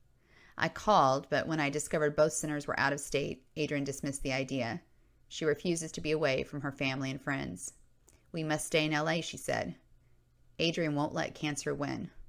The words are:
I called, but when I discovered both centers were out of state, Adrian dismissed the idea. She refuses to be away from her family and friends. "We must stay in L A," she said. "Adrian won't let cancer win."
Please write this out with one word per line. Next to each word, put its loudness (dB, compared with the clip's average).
I 0
called, 4
but 2
when 0
I 2
discovered 0
both 6
centers -2
were -2
out 4
of -2
state, -4
Adrian 0
dismissed -4
the -2
idea. -2
She -6
refuses 2
to -8
be -2
away 2
from -8
her -4
family -2
and -6
friends. -6
"We -2
must -2
stay 4
in 2
L 2
A," 0
she -8
said. -4
"Adrian 2
won't -2
let -4
cancer -4
win." -6